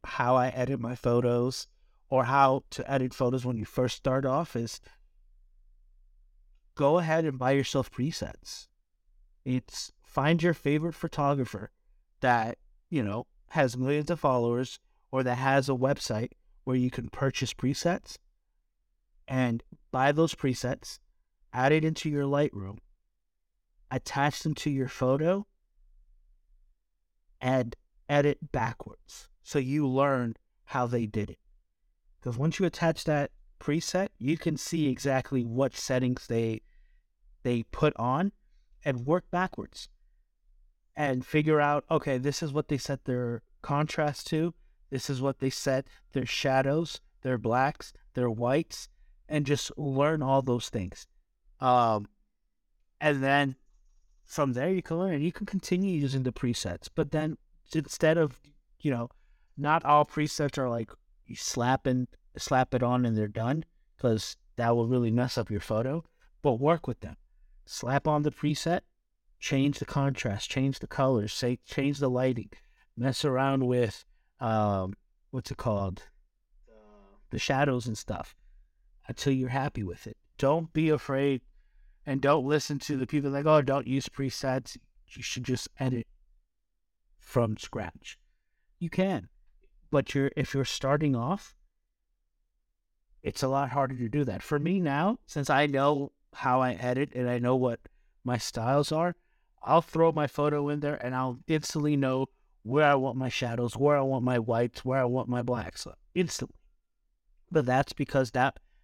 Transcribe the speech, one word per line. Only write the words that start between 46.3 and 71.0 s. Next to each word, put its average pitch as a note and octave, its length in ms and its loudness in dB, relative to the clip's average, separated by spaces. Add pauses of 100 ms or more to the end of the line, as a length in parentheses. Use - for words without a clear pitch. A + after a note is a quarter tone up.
their B2+ 160 0
blacks, B2 560 0 (200)
their B2 160 0
whites, A#2+ 600 -2 (380)
and D3+ 180 0
just C#3 320 0
learn D3 440 2
all C3+ 200 4
those B2 280 -2
things. - 380 -6 (520)
Um, A#2 480 4 (920)
and D3 220 2
then C#3 320 2 (720)
from C#3 280 0
there C#3 180 0
you F#3 100 0
can E3 160 -4
learn. F3 240 -2
You E3+ 100 0
can - 140 -8
continue F#3 520 -2
using C3+ 260 0
the B2+ 80 0
presets, A2 600 -4
but D3+ 180 -2
then D#3 260 -2 (360)
instead D#3 440 2
of, D3+ 220 2 (400)
you D3 120 0
know, A#2 180 -4 (480)
not D3+ 280 2
all D3 200 6
presets D3 520 -2
are C3 120 0
like, A#2 220 -4 (340)
you - 100 -14
slap C3 520 0
in, B2+ 200 2 (300)
slap C3 360 2
it B2 100 2
on B2 220 2
and A2+ 120 2
they're G#2+ 100 2
done, A#2+ 360 -2 (340)
'cause A2 400 0 (180)
that A#2 200 2
will A#2 120 2
really A#2+ 240 2
mess A#2+ 260 0
up A2+ 120 -4
your G#2 100 -2
photo, B2+ 440 -2 (380)
but C3+ 140 2
work D3+ 320 0
with B2 120 -6
them. - 160 -14 (500)
Slap C3 420 -2
on D3+ 160 2
the D3 80 0
preset, D#3 500 -2 (580)
change C#3 400 0
the - 60 -4
contrast, C3+ 640 -2
change C3+ 300 0
the - 80 -10
colors, B2+ 460 0